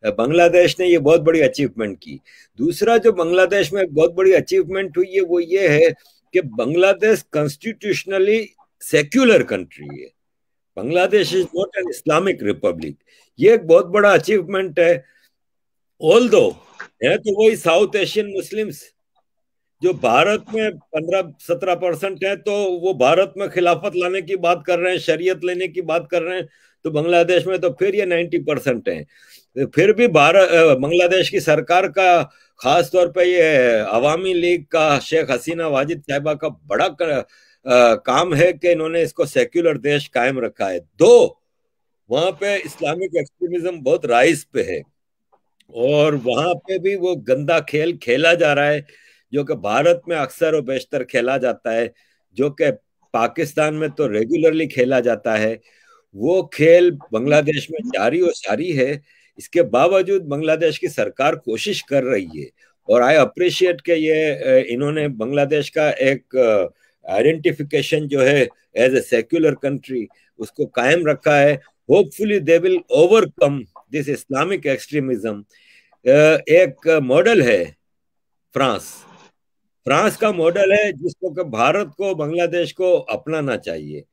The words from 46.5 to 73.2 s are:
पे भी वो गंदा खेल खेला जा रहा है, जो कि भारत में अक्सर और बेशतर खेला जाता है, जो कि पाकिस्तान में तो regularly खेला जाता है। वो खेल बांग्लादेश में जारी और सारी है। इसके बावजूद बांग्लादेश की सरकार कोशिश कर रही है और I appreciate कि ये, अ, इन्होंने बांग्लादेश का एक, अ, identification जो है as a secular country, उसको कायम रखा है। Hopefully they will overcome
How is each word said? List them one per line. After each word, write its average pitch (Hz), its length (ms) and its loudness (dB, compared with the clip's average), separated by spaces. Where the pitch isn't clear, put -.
पे 190 240 -8
भी 196 180 -4
वो 180 200 -4
गंदा 139 440 -2
खेल 151 360 -4
खेला 151 380 2
जा 156 180 2
रहा 143 160 0
है, 147 180 -4
जो 139 120 -2
कि 143 100 -6
भारत 131 540 0
में 170 80 -4
अक्सर 156 380 -2
और 151 60 0
बेशतर 131 440 -6
खेला 127 340 -2
जाता 120 320 -4
है, 117 240 -4
जो 143 160 -2
कि 147 200 -2
पाकिस्तान 151 640 -2
में 156 160 -6
तो 147 160 -4
regularly 156 600 0
खेला 127 340 0
जाता 113 340 -2
है। 110 260 -2
वो 160 400 -2
खेल 175 360 6
बांग्लादेश 143 800 -2
में 151 200 -10
जारी 123 300 -2
और 170 120 0
सारी 139 400 -4
है। 139 300 -2
इसके - 240 -2
बावजूद 180 600 2
बांग्लादेश 156 560 -2
की 180 100 -6
सरकार 135 480 -2
कोशिश 127 440 -6
कर 139 220 -2
रही 107 340 -2
है 69 140 -14
और 120 140 4
I 139 140 4
appreciate 170 640 0
कि 170 120 -2
ये, 156 380 0
अ, 131 380 2
इन्होंने 147 400 -4
बांग्लादेश 143 600 -2
का 151 220 -2
एक, 131 460 -2
अ, 107 360 2
identification 151 880 -2
जो 143 200 -4
है 131 280 4
as 127 120 4
a 131 120 0
secular 147 400 0
country, 131 400 -6
उसको 123 280 -8
कायम 147 400 0
रखा 147 300 0
है। 143 240 2
Hopefully 202 500 0
they 165 220 2
will 185 140 0
overcome 156 640 2